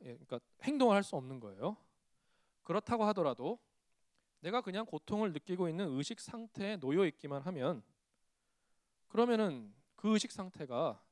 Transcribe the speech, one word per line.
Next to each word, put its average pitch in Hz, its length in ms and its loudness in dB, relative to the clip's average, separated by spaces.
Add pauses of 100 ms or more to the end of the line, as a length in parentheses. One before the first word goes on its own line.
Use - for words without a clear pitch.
예, - 120 -14
그러니까 - 240 -8 (240)
행동을 262 320 6
할 202 80 6
수 - 140 -6
없는 127 240 -8
거예요. 113 360 -6 (840)
그렇다고 214 440 0
하더라도 175 520 0 (840)
내가 208 180 0
그냥 208 240 -4
고통을 208 480 -2
느끼고 180 360 -2
있는 170 280 -2
의식 147 240 -4
상태에 214 560 -6
놓여 160 300 4
있기만 139 360 -4
하면 143 400 -2 (1300)
그러면은 202 640 2 (240)
그 214 160 2
의식 214 200 2
상태가 147 680 -2 (120)